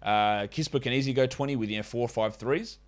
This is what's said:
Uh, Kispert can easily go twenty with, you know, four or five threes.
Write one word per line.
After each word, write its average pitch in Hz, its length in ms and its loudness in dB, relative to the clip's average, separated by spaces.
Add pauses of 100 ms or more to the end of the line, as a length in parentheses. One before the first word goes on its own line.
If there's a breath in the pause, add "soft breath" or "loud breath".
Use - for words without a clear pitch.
Uh, 104 440 2
Kispert 147 340 -2
can 127 100 -2
easily 135 220 0
go 127 140 4
twenty 139 280 -2
with, 110 140 0
you 107 80 -2
know, 107 60 -4
four 117 180 -4
or 120 80 0
five 110 260 0
threes. 151 520 -4